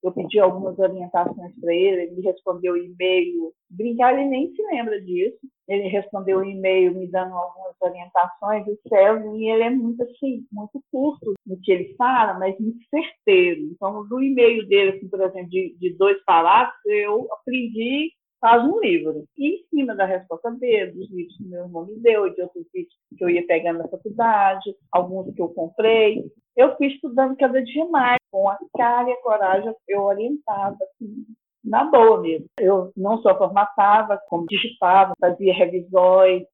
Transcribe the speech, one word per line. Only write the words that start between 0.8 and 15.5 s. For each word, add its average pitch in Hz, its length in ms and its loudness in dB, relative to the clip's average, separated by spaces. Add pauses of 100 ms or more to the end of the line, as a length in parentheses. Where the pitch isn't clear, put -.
pra 170 140 -2
ele, 185 300 0
ele 175 120 -12
me 180 60 -10
respondeu 180 520 -4
um 175 40 -2
e-mail, 175 720 -2 (180)
brincar, 233 440 0
ele 277 160 -2
nem 269 260 -4
se 427 120 -6
lembra 226 340 -6
disso, 180 360 -6 (300)
ele 196 200 -4
respondeu 190 520 -4
um 190 40 -2
e-mail 190 500 0
me 185 140 -8
dando 185 280 -6
algumas 180 460 -10
orientações, 180 840 -2
o 208 100 -6 (100)
César, 214 480 4
e 220 140 -4
ele 226 140 2
é 233 60 0
muito 233 340 -2
assim, 240 480 -8
muito 208 300 -14 (100)
curto 269 420 -4 (120)
no 185 160 -10
que 202 100 0
ele 180 240 -2
fala, 240 400 2
mas 190 240 -4
muito 226 200 -6 (100)
certeiro. 185 720 2 (100)
Então, 202 360 -8
do 247 140 -6
e-mail 233 460 2
dele, 196 300 2
assim, 190 120 -14
por 190 120 -4
exemplo, 185 280 -6
de, 185 300 -4